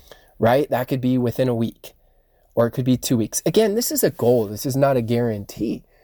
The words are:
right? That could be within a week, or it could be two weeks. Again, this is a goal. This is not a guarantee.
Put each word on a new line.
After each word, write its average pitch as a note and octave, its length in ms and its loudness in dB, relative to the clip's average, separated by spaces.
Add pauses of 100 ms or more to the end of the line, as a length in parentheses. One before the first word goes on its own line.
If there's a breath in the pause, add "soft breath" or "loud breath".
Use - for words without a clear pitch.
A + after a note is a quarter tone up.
(380 soft breath)
right? B2+ 300 2
That B2 180 -2
could C3 140 -4
be B2+ 160 0
within B2 320 0
a A#2+ 60 0
week, - 400 -6 (600)
or A#2 120 2
it B2+ 60 -2
could B2+ 120 -4
be B2+ 140 2
two - 180 -2
weeks. A2+ 300 -2
Again, G3+ 280 2
this A#3+ 160 -2
is D4 140 0
a E3 60 2
goal. A#2 380 2
This G#2 180 -8
is C3 100 -2
not C#3 220 2
a A#2+ 40 0
guarantee. A2+ 800 -4 (200 soft breath)